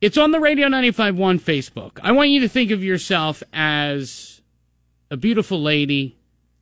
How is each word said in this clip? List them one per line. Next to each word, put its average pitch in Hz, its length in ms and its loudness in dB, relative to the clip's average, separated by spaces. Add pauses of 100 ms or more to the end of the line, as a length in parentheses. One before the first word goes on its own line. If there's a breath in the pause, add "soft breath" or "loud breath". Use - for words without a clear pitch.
it's 208 160 2
on 302 140 4
the 320 80 0
Radio 294 280 2
ninety-five 240 500 0
one 185 220 2
Facebook. 131 640 -6
I 190 80 2
want 285 180 4
you 285 120 4
to 233 80 0
think 240 220 0
of 196 120 -2
yourself 175 580 -2 (120)
as 147 880 -4 (680)
a 147 80 -8
beautiful 202 440 -2
lady. 143 560 -2 (440)